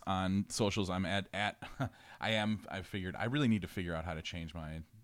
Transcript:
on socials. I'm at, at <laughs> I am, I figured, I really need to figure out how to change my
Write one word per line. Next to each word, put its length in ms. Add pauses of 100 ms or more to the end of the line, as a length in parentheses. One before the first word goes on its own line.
on 440
socials. 400
I'm 160
at, 280
at 220 (240)
<laughs> 100 (320)
I 100
am, 280 (100)
I 120
figured, 360
I 80
really 220
need 140
to 60
figure 280
out 100
how 80
to 80
change 320
my 280 (220)